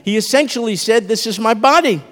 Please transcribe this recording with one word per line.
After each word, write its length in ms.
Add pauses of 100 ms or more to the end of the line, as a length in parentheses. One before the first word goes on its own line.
He 140
essentially 580
said, 320
"This 180
is 140
my 140
body 480 (100)